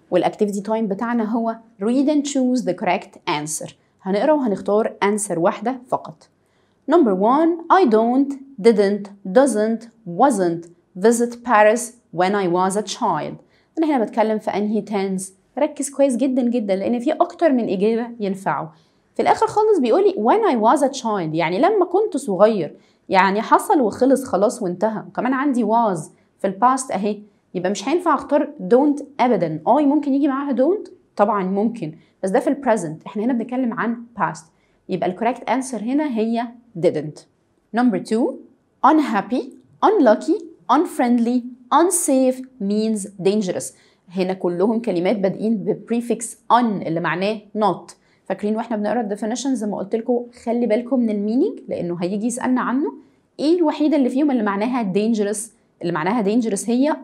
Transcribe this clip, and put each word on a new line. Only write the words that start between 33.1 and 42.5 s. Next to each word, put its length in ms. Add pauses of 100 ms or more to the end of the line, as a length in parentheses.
هنا 80
بنتكلم 400
عن 240 (240)
past، 240 (440)
يبقى 220
ال 80
correct 220 (100)
answer 320
هنا 360
هي 300 (320)
didn't. 400 (560)
Number 220
two, 260 (600)
unhappy, 560 (440)
unlucky, 560 (300)
unfriendly, 680 (340)
unsafe 640 (200)